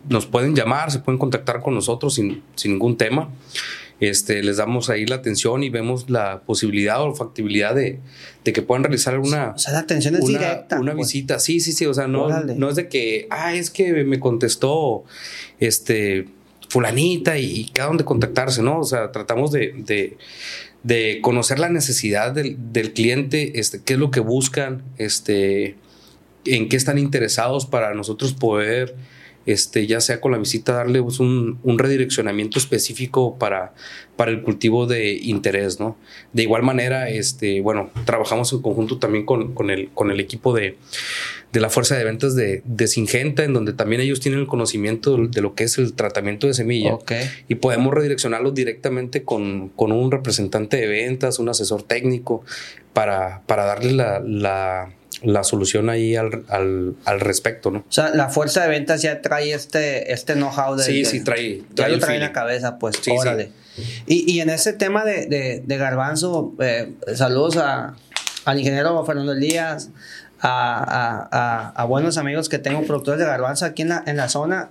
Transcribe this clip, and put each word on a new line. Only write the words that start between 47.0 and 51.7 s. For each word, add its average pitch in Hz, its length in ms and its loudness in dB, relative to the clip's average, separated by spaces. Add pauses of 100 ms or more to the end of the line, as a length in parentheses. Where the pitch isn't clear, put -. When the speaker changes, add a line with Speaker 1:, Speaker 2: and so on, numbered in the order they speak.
Speaker 1:
Y 117 80 0
podemos 127 360 4
redireccionarlos 135 640 0
directamente 127 720 -2
con, 98 460 -2
con 107 220 0
un 123 200 2
representante 110 640 0
de 117 80 0
ventas, 123 540 0
un 117 100 0
asesor 107 320 -2